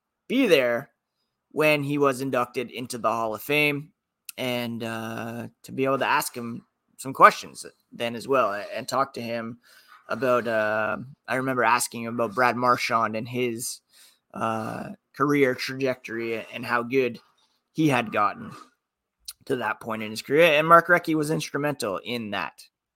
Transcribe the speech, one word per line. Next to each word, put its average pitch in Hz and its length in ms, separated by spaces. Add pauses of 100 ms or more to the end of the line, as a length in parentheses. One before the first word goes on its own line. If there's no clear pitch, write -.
(280)
be 254 200
there 127 420 (600)
when 151 320
he 143 160
was 135 220
inducted 127 500
into 123 260
the 110 140
Hall 113 240
of 104 80
Fame 147 480 (460)
and, 120 460
uh, 113 640 (140)
to - 100
be 131 140
able 135 140
to 123 60
ask 135 300
him 117 300 (320)
some 135 160
questions 165 500 (280)
then 117 240
as 107 120
well 120 260
a-, 101 120 (100)
and 120 120
talk 135 260
to 123 80
him 117 380 (480)
about, 120 400
uh, 110 500 (300)
I 120 80
remember 127 280
asking 120 400
him 117 120
about 113 180
Brad 120 220
Marchand 120 600
and 117 140
his, 123 520 (520)
uh, 113 560 (260)
career 143 380
trajectory 123 880 (100)
and 120 120
how 120 160
good 120 380 (520)
he 160 160
had 120 240
gotten 104 400 (960)
to 135 120
that 110 220
point 110 220
in 107 80
his 110 140
career. 156 340
And 156 100
Mark 170 200
Recchi 165 260
was 151 160
instrumental 143 760
in 110 280
that. 90 320 (320)